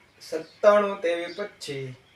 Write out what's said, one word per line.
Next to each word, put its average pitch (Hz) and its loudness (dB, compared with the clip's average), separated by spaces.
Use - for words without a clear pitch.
સત્તાણું 202 2
તેવી 170 -2
પચીસ 147 -10